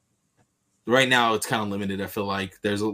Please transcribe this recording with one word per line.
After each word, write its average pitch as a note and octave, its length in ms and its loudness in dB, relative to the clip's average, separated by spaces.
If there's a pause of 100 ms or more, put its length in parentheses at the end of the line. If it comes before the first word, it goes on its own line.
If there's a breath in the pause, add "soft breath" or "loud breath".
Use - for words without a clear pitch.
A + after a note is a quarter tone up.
(840)
right B2+ 240 4
now A#2+ 240 4
it's G#2+ 140 -2
kinda A2+ 180 0
limited. G2 360 -4
I G2 60 -4
feel G2+ 180 -6
like G2 360 -6
there's, G#2 220 -2 (100)